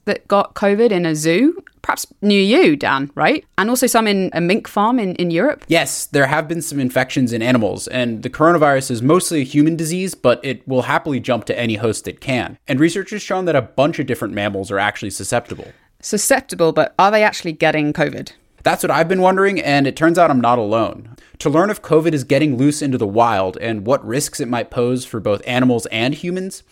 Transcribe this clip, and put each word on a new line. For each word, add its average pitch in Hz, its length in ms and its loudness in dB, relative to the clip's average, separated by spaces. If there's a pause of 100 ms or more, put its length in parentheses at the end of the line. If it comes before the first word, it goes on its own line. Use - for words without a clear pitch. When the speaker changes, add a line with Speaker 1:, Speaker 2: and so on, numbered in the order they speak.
Speaker 1:
that - 200 -4
got - 280 0
covid 208 360 2
in 175 160 0
a 160 80 0
zoo. 202 480 2 (200)
Perhaps - 240 -4 (140)
near 202 220 4
you, 202 320 6
Dan, 135 400 -2
right? 196 300 0 (120)
And 202 140 0
also 254 160 0
some 226 220 2
in 190 240 0
a 165 80 -2
mink 185 260 0
farm 226 320 0
in, 190 160 -2
in 175 160 -4
Europe. 190 380 0
Speaker 2:
Yes, 156 360 0
there 139 220 0
have 151 220 -2
been 170 120 -4
some 143 200 -6
infections 127 520 0
in 113 100 -2
animals, 110 440 -2
and 120 380 -6
the 123 40 -6
coronavirus 151 600 2
is 117 120 -4
mostly 165 380 2
a 127 40 0
human 147 320 2
disease, 170 400 -6
but 120 280 2
it 131 220 -8
will 127 160 0
happily 139 380 -2
jump 113 240 -4
to - 120 -4
any 113 200 -2
host 107 320 -2
it - 120 -12
can. 120 460 -6
And 135 140 0
research 170 300 0
has 208 120 -8
shown 185 220 -4
that 165 100 0
a 131 80 2
bunch 147 380 0
of 131 60 -4
different 113 280 -6
mammals 101 380 -4
are 98 80 0
actually 104 300 -2
susceptible. - 580 -6 (320)
Speaker 1:
Susceptible, 196 720 0
but 156 260 0
are 196 140 4
they 214 140 2
actually - 260 -2
getting 156 420 0
covid? 147 380 -4 (320)
Speaker 2:
That's 165 220 0
what 147 60 0
I've 160 180 2
been 185 140 0
wondering, 190 380 2
and 143 240 2
it 131 120 -2
turns 165 200 4
out 170 140 6
I'm 131 100 2
not 120 180 4
alone. 110 580 -2 (220)
To 151 120 -2
learn 175 200 2
if - 120 -8
covid 160 300 2
is 143 100 -2
getting 139 340 2
loose 147 260 0
into 131 160 -2
the 113 80 0
wild 101 500 2
and 107 300 -6
what 120 200 0
risks 131 340 -6
it 123 80 -6
might 120 220 -4
pose 123 340 -2
for - 140 -8
both 101 260 -2
animals 123 420 0
and 117 280 -2
humans, 185 580 -8